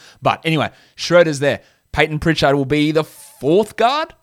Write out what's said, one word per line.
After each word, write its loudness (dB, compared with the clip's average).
But -2
anyway, -2
Schroeder's 2
there. -2
Peyton -2
Pritchard 0
will 0
be 0
the 0
fourth -4
guard. -2